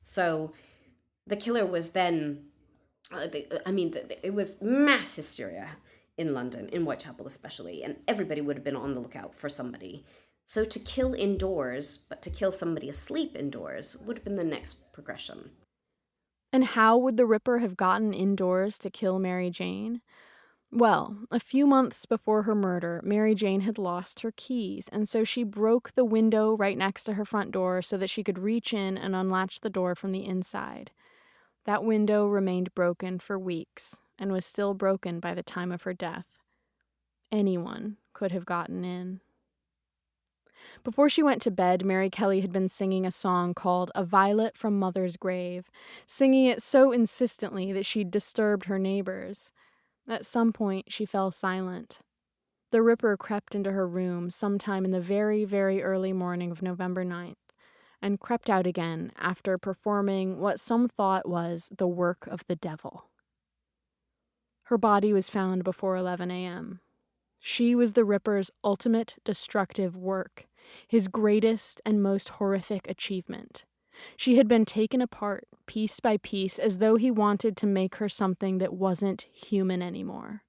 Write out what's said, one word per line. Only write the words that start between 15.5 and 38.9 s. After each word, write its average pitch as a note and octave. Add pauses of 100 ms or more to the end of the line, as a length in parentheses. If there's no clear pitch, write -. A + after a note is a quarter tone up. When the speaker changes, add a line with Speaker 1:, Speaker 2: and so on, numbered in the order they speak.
Speaker 2:
And C4
how A3+
would B3
the B3
Ripper A3+
have G#3+
gotten G3
indoors F#3+
to -
kill F#3+
Mary F3+
Jane? F#3+ (760)
Well, G#3 (120)
a B3
few C4+
months C4+
before G#3+
her G#3+
murder, F3
Mary G#3+
Jane G3
had G3+
lost F3+
her A3+
keys, G3+
and G#3
so A3+
she A#3+
broke A3
the B3+
window A3
right G3+
next G3
to A3
her G3+
front G3+
door F#3
so F#3+
that F#3+
she G3+
could F#3
reach G#3+
in F#3+
and F#3+
unlatch F#3
the A3
door F3+
from F#3+
the F#3+
inside. - (720)
That G#3
window G#3+
remained F#3
broken F3+
for G3
weeks - (180)
and G3
was F#3
still G3+
broken F#3+
by F3
the F3
time F3+
of F3
her F#3
death. F3+ (1080)
Anyone G3+ (160)
could F#3+
have F3+
gotten F3+
in. F3+ (1600)